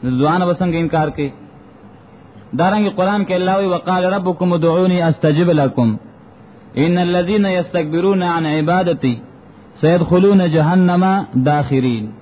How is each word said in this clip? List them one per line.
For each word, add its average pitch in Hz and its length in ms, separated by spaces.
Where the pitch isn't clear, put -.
نو 127 80
دعا 156 160
نه 180 80
وسنګ 175 280
انکار 160 420
کوي. 143 140
دارنګه 196 320
قرآن 202 260
کې 185 60
الله 185 260
وی، 196 160
وقال 180 400
ربكم 180 380
ادعوني 175 560
استجب 156 420
لكم، 135 380
ان 175 140
الذين 180 480
يستكبرون 175 640
عن 170 240
عبادتي 156 680
سيدخلون 180 580
جهنم 180 500
داخرين. 131 680